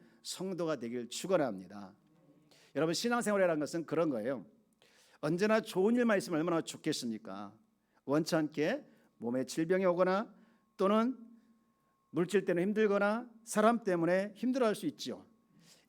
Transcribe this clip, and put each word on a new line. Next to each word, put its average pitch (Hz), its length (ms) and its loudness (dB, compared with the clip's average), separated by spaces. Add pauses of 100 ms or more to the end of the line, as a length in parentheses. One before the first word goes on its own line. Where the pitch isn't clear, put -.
(220)
성도가 170 540 -4
되길 120 320 -6
축원합니다. 101 840 -2 (840)
여러분, 160 160 2
신앙생활이라는 202 680 2
것은 156 260 -4
그런 156 240 0
거예요. 117 340 -4 (760)
언제나 202 400 2
좋은 214 360 0
일만 233 220 4
있으면 165 200 -2
얼마나 165 220 0
좋겠습니까? 104 920 -8 (520)
원치 175 320 0
않게 160 480 -2 (320)
몸에 127 280 -4
질병이 170 420 0
오거나 185 460 2 (440)
또는 220 400 2 (920)
물질 175 340 0
때문에 175 220 0
힘들거나 208 640 2 (160)
사람 226 380 4
때문에 185 540 2
힘들어할 240 380 0
수 - 120 -6
있지요. 127 400 -8 (640)